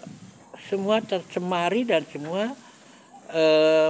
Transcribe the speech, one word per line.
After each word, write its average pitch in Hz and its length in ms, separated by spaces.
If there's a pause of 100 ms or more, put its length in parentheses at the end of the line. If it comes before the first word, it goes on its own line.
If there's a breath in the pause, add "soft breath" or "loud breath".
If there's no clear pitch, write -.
(680)
semua 202 320
tercemari 185 880
dan 165 200
semua, 180 460 (800 loud breath)
eh, 156 580